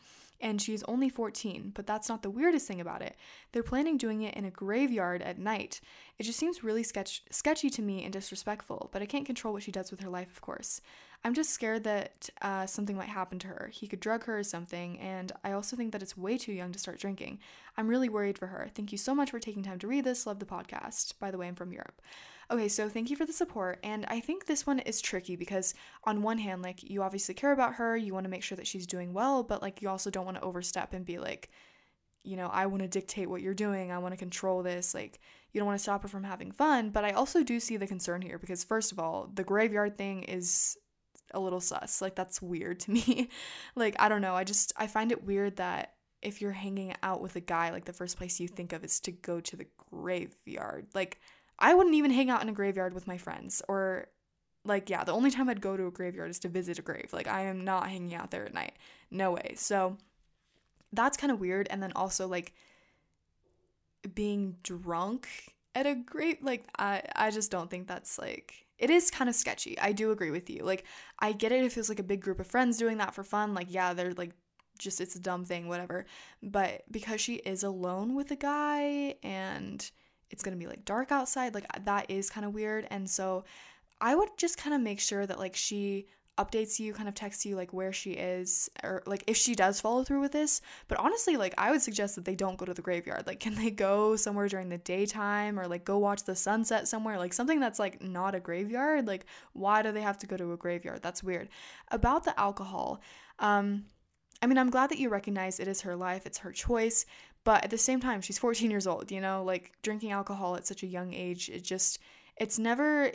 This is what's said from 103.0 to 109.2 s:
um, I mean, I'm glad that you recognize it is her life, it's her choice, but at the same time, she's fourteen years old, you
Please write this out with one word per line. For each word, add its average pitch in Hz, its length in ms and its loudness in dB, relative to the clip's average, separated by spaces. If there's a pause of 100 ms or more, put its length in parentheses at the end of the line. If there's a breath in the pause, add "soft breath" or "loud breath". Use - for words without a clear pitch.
um, 202 460 2 (560)
I 240 60 4
mean, 262 100 8
I'm 254 140 6
glad 262 180 6
that 320 100 -2
you 262 80 2
recognize 196 520 -2
it 190 100 -2
is 190 120 0
her 180 140 -4
life, 185 300 -4
it's - 140 -6
her 185 120 -10
choice, 233 540 4 (400 loud breath)
but 220 180 8
at 202 60 -2
the 226 80 0
same 254 240 4
time, 247 180 0
she's 202 200 -4
fourteen 233 320 4
years 202 160 2
old, - 220 0
you 190 120 -4